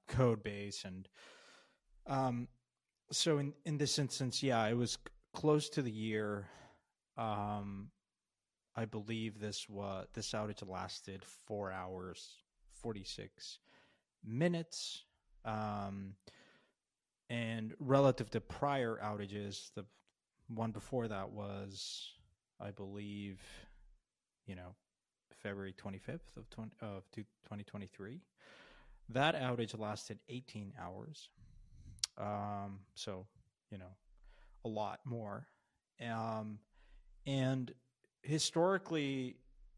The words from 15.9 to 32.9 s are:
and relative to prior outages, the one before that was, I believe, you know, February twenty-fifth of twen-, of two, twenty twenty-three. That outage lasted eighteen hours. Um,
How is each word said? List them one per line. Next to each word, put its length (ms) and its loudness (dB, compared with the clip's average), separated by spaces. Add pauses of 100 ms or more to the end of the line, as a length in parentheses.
and 500 0
relative 520 8
to 100 2
prior 640 2
outages, 720 -4
the 100 -6 (640)
one 240 0
before 360 -2
that 220 -2
was, 840 -6 (480)
I 120 -6
believe, 680 -6 (1080)
you 80 -8
know, 180 -12 (720)
February 340 -4
twenty-fifth 600 -10
of 120 -16
twen-, 220 -10 (100)
of 300 -6
two, 120 -10 (220)
twenty 180 -8
twenty-three. 580 -10 (880)
That 300 4
outage 380 0
lasted 400 -4 (120)
eighteen 520 -8
hours. 480 -10 (880)
Um, 600 -2 (160)